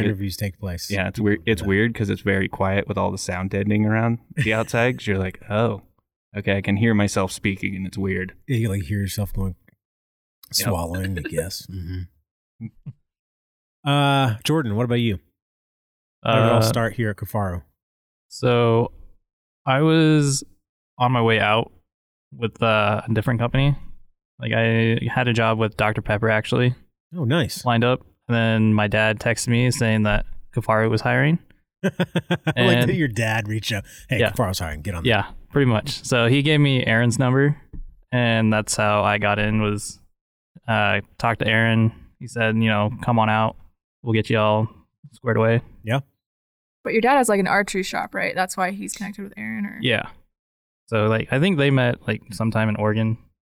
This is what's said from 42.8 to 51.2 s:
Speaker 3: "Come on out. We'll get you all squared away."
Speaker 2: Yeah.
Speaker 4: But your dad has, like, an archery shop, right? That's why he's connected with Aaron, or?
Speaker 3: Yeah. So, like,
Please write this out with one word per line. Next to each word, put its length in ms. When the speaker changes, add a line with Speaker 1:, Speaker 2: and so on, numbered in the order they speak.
Speaker 3:
"Come 180
on 100
out. 280
We'll 120
get 160
you 100
all 280
squared 260
away." 240
Speaker 2:
Yeah. 160
Speaker 4:
But 80
your 80
dad 160
has, 120
like, 120
an 60
archery 360
shop, 320
right? 180
That's 240
why 140
he's 220
connected 300
with 140
Aaron, 280
or? 160
Speaker 3:
Yeah. 280
So, 200
like, 240